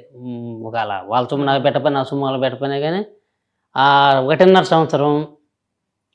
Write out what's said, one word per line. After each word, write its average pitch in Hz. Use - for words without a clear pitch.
ఉమ్, 120
ఒక 113
అలా 104
వాళ్ళ 123
సొమ్ము 143
నాకు 139
పెట్టపోయినా, 139
నా 131
సొమ్ము 139
వాళ్ళకి 131
పెట్టపోయినా 139
కానీ 180
ఆ 135
ఒకటిన్నర 175
సంవత్సరం 147